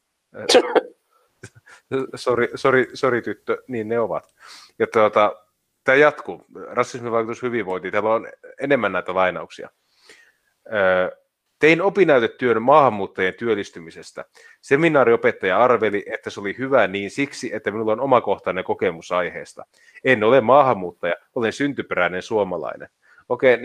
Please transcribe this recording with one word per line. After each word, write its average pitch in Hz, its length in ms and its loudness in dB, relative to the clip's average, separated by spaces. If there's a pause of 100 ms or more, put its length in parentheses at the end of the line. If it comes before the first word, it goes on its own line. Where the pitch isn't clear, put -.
(320)
<laughs> - 640 0 (1200)
Sori, 120 400 -2
sori, 131 380 2
sori, 123 280 -2
tyttö, - 460 -8
niin 113 220 -8
ne 117 100 -2
ovat. 85 360 -6 (440)
Ja 110 80 0
tuota, 107 480 2 (480)
tää 131 120 4
jatkuu. 143 500 2 (260)
Rasismin 120 400 -4
vaikutus 113 320 -4
hyvinvointiin. 92 480 -6
Täällä 104 220 0
on 113 140 -2 (320)
enemmän 123 320 0
näitä 90 240 -4
lainauksia. 87 540 -4 (1040)
Öö, 92 440 0 (420)
"Tein 165 220 4
opinnäytetyön 135 800 2
maahanmuuttajien 107 720 2
työllistymisestä. 95 920 -8 (360)
Seminaariopettaja 120 1040 2
arveli, 107 440 0
että 110 220 -10
se 107 100 -14
oli 98 180 -8
hyvä 127 300 2
niin 98 240 -6
siksi, 127 440 -8
että 107 160 -6
minulla 110 200 -4
on 110 80 -2
omakohtainen 104 640 -2
kokemus 87 480 -6
aiheesta. 85 540 -6 (380)
En 123 200 2
ole 123 180 6
maahanmuuttaja, 110 720 2 (200)
olen 110 180 -2
syntyperäinen 95 680 -4
suomalainen." 92 680 -4 (400)
Okei, 123 360 4